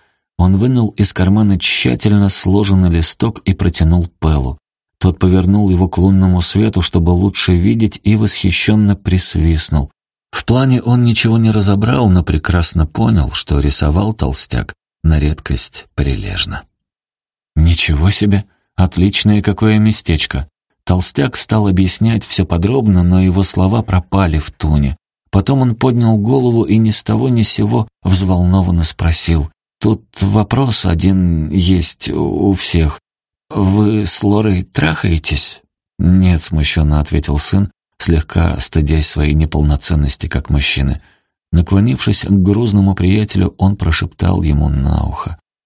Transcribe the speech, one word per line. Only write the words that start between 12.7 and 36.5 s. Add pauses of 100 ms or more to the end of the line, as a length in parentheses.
понял,
что
рисовал
толстяк (300)
на
редкость
прилежно. (920)
«Ничего
себе! (300)
Отличное
какое
местечко!» (380)
Толстяк
стал
объяснять
все
подробно,
но
его
слова
пропали
в
туне. (360)
Потом
он
поднял
голову
и
ни
с
того
ни
с
сего (160)
взволнованно
спросил: (300)
«Тут (180)
вопрос
один
есть
у,
у
всех. (500)
Вы
с
Лорой
трахаетесь?» (360)
«Нет»,
смущенно